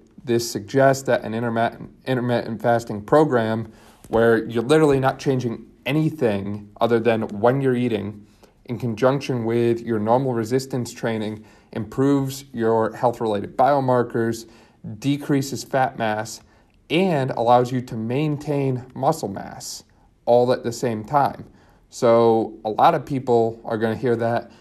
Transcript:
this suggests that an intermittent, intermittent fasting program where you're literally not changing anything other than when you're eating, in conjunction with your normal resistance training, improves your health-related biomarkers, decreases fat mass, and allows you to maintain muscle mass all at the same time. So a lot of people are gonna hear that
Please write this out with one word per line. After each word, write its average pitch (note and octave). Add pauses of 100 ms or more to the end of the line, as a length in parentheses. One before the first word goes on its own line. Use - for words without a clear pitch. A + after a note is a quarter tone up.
(240)
this A#2
suggests C3
that B2
an G#2+
intermittent, A#2 (140)
intermittent A#2+
fasting A#2+
program A2+ (360)
where A2+
you're A2+
literally D3
not C3
changing B2 (200)
anything A#2 (100)
other A2+
than A2
when A#2
you're C3
eating, G#2+ (400)
in A2+
conjunction B2+
with A#2
your A2+
normal B2
resistance A#2+
training, G#2+ (300)
improves C3+
your A2+
health-related G#2+
biomarkers, B2 (520)
decreases C#3
fat C3
mass, A2 (500)
and D3+
allows B2
you B2+
to B2
maintain C3+
muscle C3+
mass - (420)
all B2
at -
the A#2+
same A2+
time. C3+ (460)
So A#2
a G#2+
lot B2+
of C#3
people A#2
are A#2
gonna A2
hear A#2+
that A#2 (120)